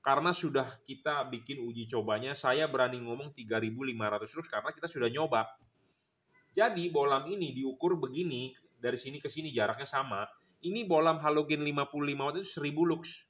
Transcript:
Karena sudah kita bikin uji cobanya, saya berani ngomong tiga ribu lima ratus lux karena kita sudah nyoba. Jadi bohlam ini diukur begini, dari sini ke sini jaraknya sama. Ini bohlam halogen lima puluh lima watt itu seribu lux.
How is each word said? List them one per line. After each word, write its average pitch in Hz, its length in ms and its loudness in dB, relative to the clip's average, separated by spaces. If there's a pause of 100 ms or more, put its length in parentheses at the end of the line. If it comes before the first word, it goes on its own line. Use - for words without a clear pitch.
Karena 147 320 4
sudah 135 320 0 (160)
kita 139 480 -4
bikin 123 320 -8
uji 117 240 -8
cobanya, 117 480 -2
saya 143 320 2
berani 123 320 2
ngomong 131 320 -8
tiga 113 240 -4
ribu 113 320 -2
lima 110 240 -2
ratus 104 240 -4
lux 165 160 -10
karena 113 160 -2
kita 160 160 -8
sudah 135 240 -2
nyoba. 127 400 0 (1040)
Jadi 185 400 2
bohlam 139 400 4
ini 160 240 -4
diukur 147 400 2
begini, 131 560 -2 (240)
dari 120 240 -2
sini 135 160 -10
ke - 160 -8
sini 156 160 -6
jaraknya 117 400 0
sama. 123 400 -2 (320)
Ini 208 240 -4
bohlam 160 400 4
halogen 151 400 2
lima 143 240 0
puluh 147 240 -2
lima 139 160 0
watt 175 160 -4
itu 175 160 -6
seribu 147 240 2
lux. - 460 0